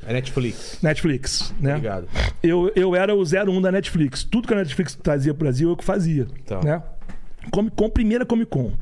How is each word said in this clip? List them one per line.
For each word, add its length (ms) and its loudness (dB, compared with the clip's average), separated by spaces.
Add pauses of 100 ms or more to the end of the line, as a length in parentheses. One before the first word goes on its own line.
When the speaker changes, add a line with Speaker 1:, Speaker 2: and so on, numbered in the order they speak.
Speaker 1:
É 60 -4
Netflix. 720 -4
Speaker 2:
Netflix, 800 0
né? 160 2
Speaker 1:
Obrigado. 320 -4 (340)
Speaker 2:
Eu, 320 4
eu 220 4
era 180 2
o 100 4
zero 280 2
um 80 2
da 100 2
Netflix. 540 0
Tudo 240 0
que 60 4
a 20 2
Netflix 400 -2
trazia 360 0
pro 120 -2
Brasil, 260 2
eu 60 0
que 80 -8
fazia, 420 0 (180)
Speaker 1:
Tá. 180 -4
Speaker 2:
né? 200 0 (680)
Comic 260 0
Con, 140 2
primeira 360 2
Comic 240 0
Con, 320 0